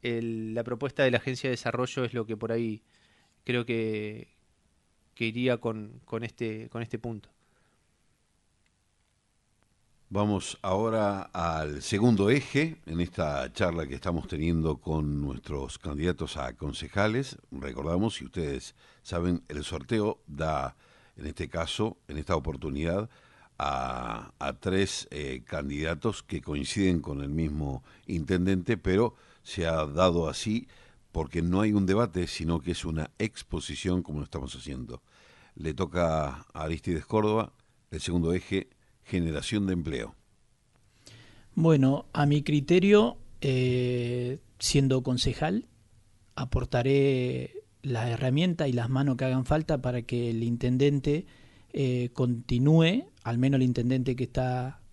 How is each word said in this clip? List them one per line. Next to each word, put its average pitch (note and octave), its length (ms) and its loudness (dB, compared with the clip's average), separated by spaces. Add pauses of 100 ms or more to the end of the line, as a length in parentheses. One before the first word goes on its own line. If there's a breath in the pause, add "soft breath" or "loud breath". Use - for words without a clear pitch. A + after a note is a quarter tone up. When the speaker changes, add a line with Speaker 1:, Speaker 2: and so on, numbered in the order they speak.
Speaker 1:
el, A2+ 540 -4
la A#2 100 -2
propuesta A#2+ 380 -2
de C3 80 4
la A#2+ 80 2
Agencia C3 320 -4
de B2 60 0
Desarrollo B2 480 -4
es A#2 100 -6
lo A#2 100 -2
que A2 120 -6
por A2 160 -4
ahí A2+ 300 -2 (640 soft breath)
creo A#2+ 220 0
que, A2 640 -4 (840)
que A#2 120 -2
iría A#2+ 320 0
con, A2 460 -6
con A2+ 200 -6
este, A2+ 460 -8
con A#2 120 -8
este A2+ 160 -8
punto. A2+ 300 -8 (2750)
Speaker 2:
Vamos G2+ 540 0
ahora G2+ 600 0
al D#2 600 -4
segundo G#2+ 480 4
eje D3 460 0 (100)
en E2 140 -4
esta D2 520 -2
charla E2+ 360 -2
que C2+ 80 -8
estamos E2 320 -4
teniendo D#2+ 480 0
con D2+ 440 -2
nuestros C#2 580 -6
candidatos D#2 580 -4
a C2 180 -6
concejales. G#2 840 -2 (140)
Recordamos, C#2+ 640 -2
si - 100 -10
ustedes C#2 520 -6 (260 soft breath)
saben, F2 460 -2
el D2 160 -8
sorteo G#2 640 -2
da, D2 480 -2 (400 soft breath)
en C#2+ 100 -10
este D2 220 -6
caso, E2+ 480 -2 (100)
en D2 120 -8
esta E2 180 -2
oportunidad, D#2+ 760 -2 (480 soft breath)
a, B1 800 -4
a C#2 140 -4
tres, F#2+ 580 -2
eh, C2+ 340 -8
candidatos D2+ 800 -4
que - 180 -8
coinciden E2+ 600 0
con C#2+ 200 -8
el C#2+ 100 -6
mismo D2 520 -2 (240 soft breath)
intendente, F#2 680 0
pero G2 400 2 (260 soft breath)
se - 240 -4
ha D#2+ 200 0
dado E2 420 4
así G#2+ 400 -4 (420 soft breath)
porque E2 320 -4
no F2+ 200 2
hay G#2+ 100 4
un G2+ 120 4
debate, F#2 440 2
sino E2 320 0
que F2 120 -4
es - 120 -4
una D#2+ 340 -4
exposición F2+ 840 -4
como D2+ 180 -6
lo D2 40 -6
estamos C2+ 300 -10
haciendo. B1 480 -10 (540 soft breath)
Le D2+ 180 -4
toca D#2+ 540 2
a - 340 -10
Aristides D#2+ 440 -2
Córdoba, G#2+ 480 0 (360)
el E2 100 -8
segundo F2 340 2
eje, F#2+ 340 -2 (380)
generación E2+ 600 0
de F#2 60 2
empleo. C#2 420 -4 (1400 soft breath)
Speaker 3:
Bueno, C#3+ 580 6
a D3 140 4
mi D3 160 4
criterio, F#3 760 6 (240)
eh, B2 1000 0 (180)
siendo C3 440 4
concejal, D3+ 640 0 (680)
aportaré B2+ 1300 2 (200)
la A#2+ 280 -2
herramienta D3+ 580 2
y C3 40 0
las A#2+ 180 0
manos C3 260 2
que C3 80 -2
hagan C3 220 0
falta D#3 340 0
para B2 220 -2
que A#2+ 280 -2
el A2+ 120 0
intendente, C3 840 2 (480 soft breath)
eh, B2+ 400 0
continúe, D3 920 4 (160)
al A#2 160 -2
menos C3 200 4
el C3 60 4
intendente B2 520 2
que B2+ 80 -2
está B2+ 560 -4 (120)